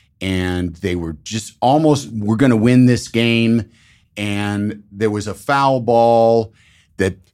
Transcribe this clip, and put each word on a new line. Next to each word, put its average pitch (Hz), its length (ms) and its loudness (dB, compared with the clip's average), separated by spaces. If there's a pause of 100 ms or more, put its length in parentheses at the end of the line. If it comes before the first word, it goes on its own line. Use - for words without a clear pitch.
(200)
and 90 560 -4
they 92 180 -4
were 82 280 -6
just - 380 -10
almost, 147 520 2
were 107 240 -2
gonna 123 200 2
win 123 280 4
this 123 240 0
game. 117 640 0 (460)
And 104 680 -6 (100)
there 104 180 -2
was 104 160 -6
a 98 80 -8
foul 139 460 0
ball 117 720 2 (460)
that 95 180 -2 (180)